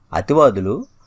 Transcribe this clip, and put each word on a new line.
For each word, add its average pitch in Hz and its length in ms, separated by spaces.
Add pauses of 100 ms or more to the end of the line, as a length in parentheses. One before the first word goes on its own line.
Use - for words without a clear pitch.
(140)
అతివాదులు 113 720 (220)